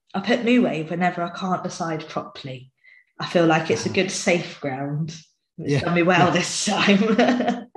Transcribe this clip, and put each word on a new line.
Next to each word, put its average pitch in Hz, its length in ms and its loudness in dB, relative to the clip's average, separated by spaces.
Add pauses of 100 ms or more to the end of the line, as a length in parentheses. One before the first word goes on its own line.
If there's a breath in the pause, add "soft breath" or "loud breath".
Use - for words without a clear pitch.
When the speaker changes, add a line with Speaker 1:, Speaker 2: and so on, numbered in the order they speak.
(140)
Speaker 1:
I 185 60 -4
put 240 240 0
new 247 180 4
wave 156 280 -2
whenever 175 320 0
I 170 80 -4
can't 185 320 -4
decide 165 460 -6
properly. - 640 -12 (480 soft breath)
I 151 60 -6
feel 170 200 4
like 160 240 4
it's - 160 0
a 180 40 0
Speaker 2:
Ah. - 20 -4
Speaker 1:
good 190 180 0
safe - 500 -2
ground. 143 500 -4 (480)
It's 143 140 -2
Speaker 2:
Yeah. 143 80 2
Speaker 1:
done 170 140 0
me 175 80 4
well 175 260 4
Speaker 2:
Yeah. 151 40 2
Speaker 1:
this - 320 -2
time. 220 1080 2
<laughs> - 40 -20